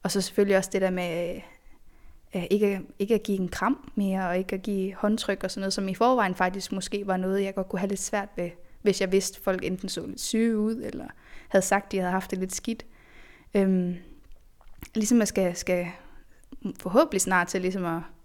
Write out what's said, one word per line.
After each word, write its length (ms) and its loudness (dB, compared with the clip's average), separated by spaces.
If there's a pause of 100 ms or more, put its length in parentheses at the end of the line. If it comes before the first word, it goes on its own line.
Og 80 -2
så 100 2
selvfølgelig 360 4
også 160 2
det 100 2
der 80 2
med, 500 -2 (920)
øh, 160 -2
ikke, 300 4 (180)
ikke 160 2
at 80 2
give 180 0
en 80 0
kram 460 -2
mere, 340 0
og 100 2
ikke 160 -2
at 80 -6
give 320 -2
håndtryk 500 0
og 60 -2
sådan 100 -6
noget, 120 -2
som 160 -2
i 60 -2
forvejen 400 4
faktisk 380 -2
måske 340 -4
var 100 2
noget, 280 0
jeg 100 -4
godt 140 -4
kunne 120 -2
have 80 0
lidt 120 -2
svært 360 -4
ved, 140 -4 (320)
hvis 180 2
jeg 120 0
vidste, 280 2
folk 240 0
enten 240 -4
så 180 -6
lidt 140 -10
syge 380 2
ud, 160 0
eller 320 -8 (420)
havde 160 4
sagt, 280 0
de 60 0
havde 120 0
haft 200 -2
det 80 -2
lidt 160 -4
skidt. 320 -6 (680)
Øhm, 400 4 (1000)
ligesom 240 4
jeg 100 4
skal, 280 0
skal 300 -2 (960)
forhåbentlig 400 4
snart 280 2
til 120 -4
ligesom 240 -2
at 160 -2 (240)